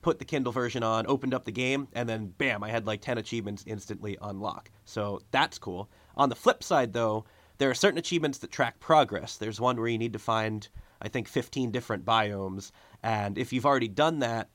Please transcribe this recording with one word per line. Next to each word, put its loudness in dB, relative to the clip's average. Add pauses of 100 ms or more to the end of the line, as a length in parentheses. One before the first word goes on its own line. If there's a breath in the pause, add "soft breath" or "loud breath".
put 2
the -12
Kindle -2
version 0
on, 2
opened 2
up -2
the -8
game, -2
and -2
then -6
bam, 0
I -6
had, -2
like, -2
ten -2
achievements -4
instantly -8
unlock. -8 (140 soft breath)
So -4 (100)
that's 2
cool. -8 (260 soft breath)
On 6
the -4
flip 4
side, 2
though, 0 (320 soft breath)
there 4
are 2
certain 2
achievements -2
that -12
track -2
progress. 4
There's -4
one 2
where 0
you 0
need -2
to -6
find, 0 (340 soft breath)
I -6
think, -4
fifteen -2
different -4
biomes, 0 (320 loud breath)
and 0
if -2
you've 0
already 4
done 2
that -2